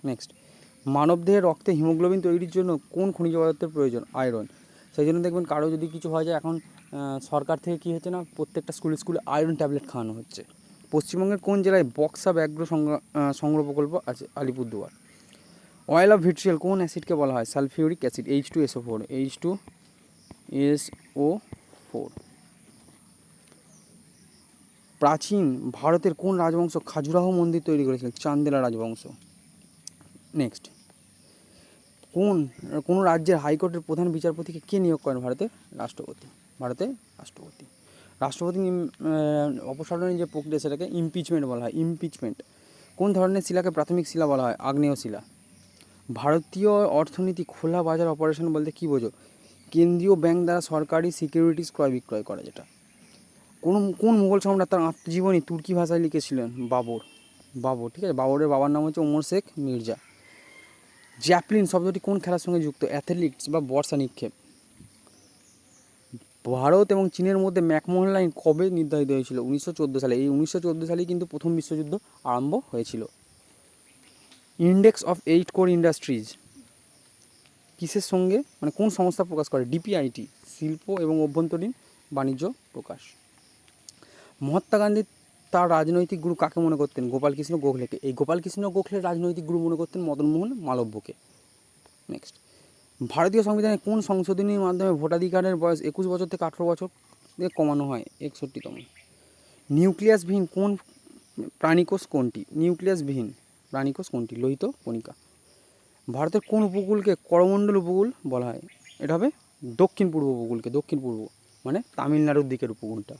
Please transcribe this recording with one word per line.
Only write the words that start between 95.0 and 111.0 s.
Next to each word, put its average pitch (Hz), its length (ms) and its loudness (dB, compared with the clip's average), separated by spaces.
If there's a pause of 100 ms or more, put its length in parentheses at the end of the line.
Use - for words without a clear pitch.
বয়স 165 240 0
একুশ 185 260 -4
বছর 180 200 -2
থেকে 175 180 -6
আঠারো 170 240 -2
বছর 175 200 -2 (480)
দিয়ে 175 200 -4
কমানো 147 320 2
হয়? 123 160 -6 (160)
একষট্টিতম। 139 560 -10 (920)
নিউক্লিয়াসবিহীন 190 760 4
কোন 196 300 -2 (840)
প্রাণীকোষ 175 480 2
কোনটি? 120 460 -2
নিউক্লিয়াসবিহীন 160 800 0 (380)
প্রাণীকোষ 135 380 -4
কোনটি? 117 280 -6
লোহিত 131 280 -2
কণিকা। 117 480 -8 (1000)
ভারতের 160 360 0
কোন 214 140 2
উপকূলকে 196 520 2 (100)
করমণ্ডল 196 520 4
উপকূল 190 360 2 (140)
বলা 123 200 -2
হয়? 117 140 -8 (380)
এটা 151 160 -2
হবে 220 160 2 (340)
দক্ষিণ 170 460 2
পূর্ব 156 160 0
উপকূলকে, 120 440 -2
দক্ষিণ 143 280 -2
পূর্ব 113 280 -6 (380)